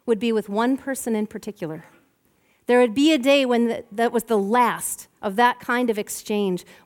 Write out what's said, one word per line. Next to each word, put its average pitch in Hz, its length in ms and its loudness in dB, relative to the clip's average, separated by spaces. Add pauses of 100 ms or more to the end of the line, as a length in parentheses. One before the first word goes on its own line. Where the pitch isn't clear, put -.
would 226 140 0
be 226 120 0
with 214 160 -2
one 233 300 0
person 247 380 -4
in 214 120 -2
particular. 165 580 -12 (840)
There 247 120 4
would 247 140 4
be 285 180 4
a 311 60 4
day 269 280 4
when 233 220 2
th-, - 240 -6
that 233 220 0
was 233 100 0
the 226 140 0
last 202 680 -2 (140)
of 196 140 -6
that 240 240 2
kind 247 300 -2
of 214 100 -2
exchange, 208 640 -4 (200)